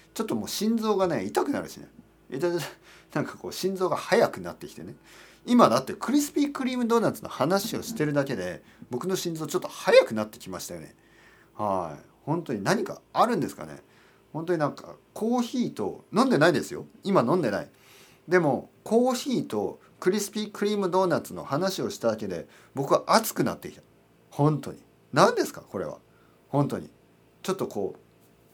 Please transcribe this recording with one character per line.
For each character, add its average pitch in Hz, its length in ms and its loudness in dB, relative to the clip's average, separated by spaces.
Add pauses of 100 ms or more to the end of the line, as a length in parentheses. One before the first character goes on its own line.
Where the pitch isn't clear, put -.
(140)
ち - 80 -6
ょ - 40 -2
っ - 20 -8
と - 80 -4
も 104 100 -4
う - 20 -10
心 220 300 0
臓 214 200 0
が 190 100 2
ね、 127 160 0
痛 - 200 0
く 294 80 -2
な 98 100 -2
る - 80 -10
し - 80 -16
ね。 - 100 -18 (420)
痛-、 165 220 0 (640)
な 151 80 0
ん 127 40 -4
か - 120 -12
こ - 100 -12
う、 87 60 -8
心 190 220 -2
臓 180 140 0
が 147 60 2
速 - 340 4
く - 120 -10
な 85 120 -8
っ - 20 -14
て 78 120 -14
き - 80 -18
て - 80 -14
ね。 90 120 -14 (500)
今 233 240 8
だ 120 100 4
っ - 60 -2
て 190 80 -8
ク - 180 -4
リ 285 100 4
ス - 120 -6
ピ 294 100 2
ー 285 80 0
ク 262 140 -6
リ 254 80 -2
ー 247 40 -2
ム 240 100 0
ド 233 100 4
ー - 20 6
ナ 170 120 4
ツ - 120 -10
の - 60 -12
話 185 460 0
を 107 60 -4
し - 140 -8
て 151 100 0
る 151 80 0
だ 139 120 2
け 135 100 -4
で、 90 260 -6 (300)
僕 123 160 -4
の 190 80 0
心 170 200 -4
臓 156 120 -6
ち 165 80 -4
ょ 180 40 2
っ - 20 0
と - 60 -8
速 - 380 6
く - 80 -8
な 107 120 0
っ - 40 -10
て - 80 -18
き - 120 -16
ま 90 100 -8
し - 80 -10
た 90 80 -10
よ 82 60 -12
ね。 73 140 -18 (600)
は 92 440 -2
い。 - 60 -20 (180)
本 160 200 -2
当 143 100 -6
に - 100 -4
何 208 200 2
か - 180 -10 (120)
あ 185 120 4
る 240 100 0
ん 180 40 0
で 123 100 -2
す - 60 -12
か 80 100 -12
ね。 73 160 -16 (520)
本 160 120 -8
当 175 80 0
に 165 60 0
な 147 80 2
ん - 80 -6
か、 - 200 -16 (180)
コ 233 240 0
ー 247 40 2
ヒ 240 160 -4 (100)
ー - 60 -8
と、 90 400 -6
飲 226 120 4
ん 269 40 2
で 196 80 4
な 156 120 6
い 170 40 4
で 113 80 0
す - 100 -10
よ。 76 140 -8 (180)
今 185 180 4
飲 135 160 2
ん 180 40 0
で 131 80 0
な 87 140 -2
い。 - 60 -14 (580)
で 175 120 4
も、 143 300 0 (140)
コ 247 260 2
ー 254 40 0
ヒ 262 260 -4
ー - 80 -4
と 101 320 -4 (200)
ク 185 120 2
リ 208 80 0
ス 202 120 -6
ピ 214 120 -4
ー 208 80 -8
ク - 140 -2
リ 208 100 0
ー - 20 0
ム 190 120 0
ド 185 140 4
ー - 40 4
ナ 139 140 2
ツ - 120 -12
の 87 100 -10
話 - 380 -2
を 110 80 -2
し - 80 -8
た 120 120 0
だ 107 80 0
け 107 100 -6
で、 85 200 -8 (280)
僕 139 180 0
は - 140 2
熱 220 260 2
く 175 100 -2
な 95 120 -2
っ - 20 -12
て - 120 -14
き - 60 -16
た。 - 60 -20 (480)
本 147 320 2
当 - 100 -10
に。 - 120 -18 (280)
何 196 240 6
で 370 80 0
す - 100 -6
か、 - 80 -14
こ - 180 -10
れ 85 60 -4
は。 73 140 -10 (500)
本 139 180 2
当 113 100 -4
に。 85 120 -10 (520)
ち - 80 -4
ょ 185 40 0
っ - 20 0
と 123 120 -4
こ - 300 -6
う、 - 20 -20 (540)